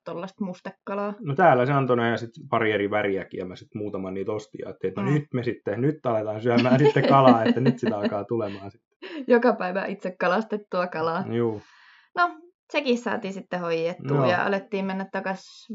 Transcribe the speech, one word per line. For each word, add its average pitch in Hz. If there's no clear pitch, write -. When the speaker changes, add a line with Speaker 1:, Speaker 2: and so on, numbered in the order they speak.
Speaker 1:
tollaista 180
mustekalaa? 202
Speaker 2:
No 143
täällä 139
se 139
antoi 127
ne 117
ja 117
sit 117
pari 113
eri 101
väriäkin 101
ja 92
mä 92
sit 104
muutaman 101
niitä 98
ostin -
ja -
ajattelin, 95
että 98
no 123
Speaker 1:
Mm. 143
Speaker 2:
nyt 147
me 120
sitten, 110
nyt 147
aletaan 107
syömään 123
<laughs> 147
sitten 427
kalaa, 127
että 170
nyt -
sitä 110
alkaa 101
tulemaan 101
sitten. -
Speaker 1:
Joka 240
päivä 185
itse 190
kalastettua 190
kalaa. 165
Speaker 2:
Juu. 113
Speaker 1:
No, 349
sekin 277
saatiin 202
sitten 185
hoidettua 165
Speaker 2:
Joo. 135
Speaker 1:
ja -
alettiin 196
mennä 190
takas -